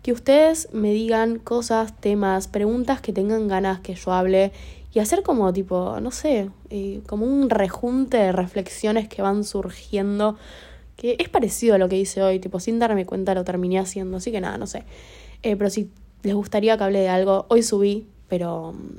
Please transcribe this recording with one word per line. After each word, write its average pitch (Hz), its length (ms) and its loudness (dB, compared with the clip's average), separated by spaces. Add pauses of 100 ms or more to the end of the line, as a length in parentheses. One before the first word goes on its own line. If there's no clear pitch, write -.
Que 247 100 -4
ustedes 302 600 4
me 208 180 0
digan 226 480 0
cosas, 226 600 -2
temas, 196 480 0
preguntas 233 540 0
que 214 120 -6
tengan 208 340 0
ganas 190 320 0
que 185 160 -10
yo - 180 -4
hable 190 380 4 (400)
y 226 80 2
hacer 269 220 2
como, 208 320 2
tipo, 185 460 -2
no 226 120 -6
sé, 226 380 0 (200)
eh, 202 360 -8
como 208 200 -4
un 269 240 2
rejunte 240 680 0
de 190 140 4
reflexiones 202 760 -2
que - 140 -10
van 196 220 0
surgiendo, 202 920 -4 (600)
que 240 240 -2
es 349 100 -4
parecido 226 460 2
a - 20 6
lo 185 120 4
que 190 80 0
hice 196 260 0
hoy, 190 160 4
tipo, 185 200 -6
sin 233 200 -2
darme 214 260 2
cuenta 190 300 -2
lo 185 80 0
terminé 180 340 0
haciendo, 190 400 -4
así 185 140 -6
que 208 100 -4
nada, 190 160 -6
no 214 100 -8
sé. - 160 -12 (600)
Eh, 214 120 2
pero 202 140 0
si 208 220 -4 (320)
les 202 100 0
gustaría 208 440 2
que 214 60 -2
hable 196 160 2
de 190 100 4
algo, 190 400 2
hoy 233 120 6
subí, 208 460 0 (200)
pero, 170 460 -4 (260)